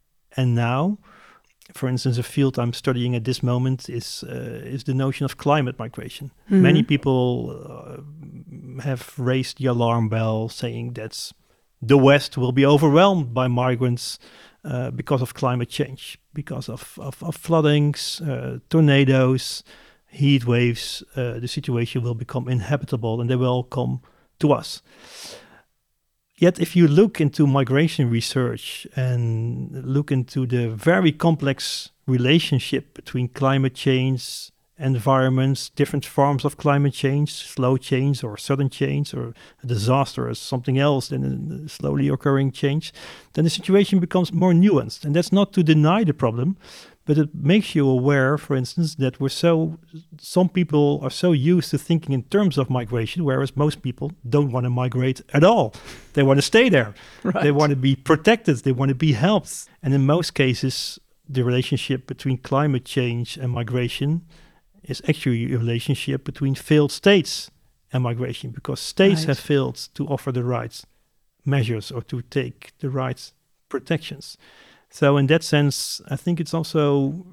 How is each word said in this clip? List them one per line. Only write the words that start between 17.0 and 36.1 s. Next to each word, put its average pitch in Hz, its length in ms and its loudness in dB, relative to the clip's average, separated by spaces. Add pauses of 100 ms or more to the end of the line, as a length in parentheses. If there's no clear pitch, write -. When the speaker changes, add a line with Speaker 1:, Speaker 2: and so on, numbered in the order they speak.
Speaker 1:
of 170 120 -6
floodings, 147 880 0
uh, 127 380 -8 (100)
tornadoes, 135 920 4 (460)
heat 139 380 2
waves. 120 560 0 (140)
Uh, 120 220 -6
the 120 100 -8
situation 120 540 -4
will 117 120 -4
become 120 340 -8
inhabitable 120 720 -2
and 117 100 -2
they 127 60 2
will 123 280 0
come 127 360 -6 (380)
to 147 140 2
us. - 300 -4 (1500)
Yet, 175 220 4
if 170 160 -2
you 175 140 8
look 175 320 4
into 147 260 2
migration 139 640 2
research 117 800 -2 (100)
and 120 760 -2 (140)
look 139 260 -2
into 131 360 -2
the 120 240 -2
very 160 420 2
complex 147 800 -2 (160)
relationship 131 880 0
between 123 340 -6
climate 135 460 0
change, 131 760 -2 (280)
environments, 131 920 2
different - 380 -2
forms 143 360 0